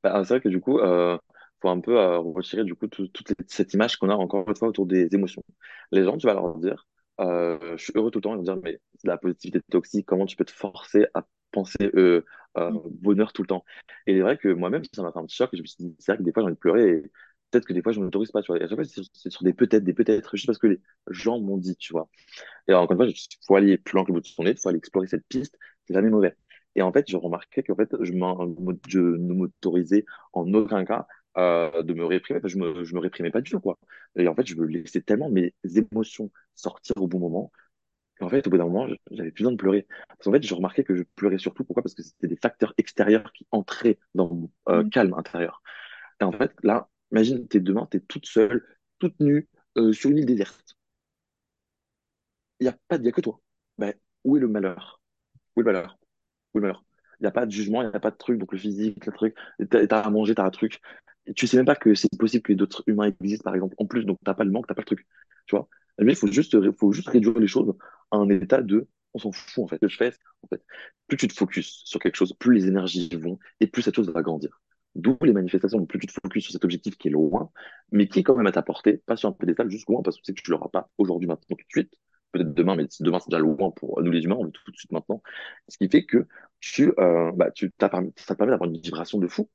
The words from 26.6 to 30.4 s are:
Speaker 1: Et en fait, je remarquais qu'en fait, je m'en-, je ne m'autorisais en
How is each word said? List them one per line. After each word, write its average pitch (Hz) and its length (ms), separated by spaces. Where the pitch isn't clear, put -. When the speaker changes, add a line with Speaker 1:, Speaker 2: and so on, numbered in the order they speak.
Speaker 1:
Et 98 60
en 92 100
fait, 139 180
je 92 60
remarquais 85 460
qu'en - 140
fait, 107 140
je 90 120
m'en-, 90 420
je 92 120
ne 87 340
m'autorisais 92 720
en 90 220